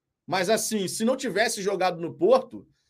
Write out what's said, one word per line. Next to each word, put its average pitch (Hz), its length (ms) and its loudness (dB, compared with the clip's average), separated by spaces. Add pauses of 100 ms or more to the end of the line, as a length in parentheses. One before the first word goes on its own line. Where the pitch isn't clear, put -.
(260)
Mas, 180 240 0
assim, 214 380 0
se - 180 -4
não 262 100 2
tivesse 226 460 -2
jogado 180 400 0
no 156 120 -8
Porto, 180 540 2 (220)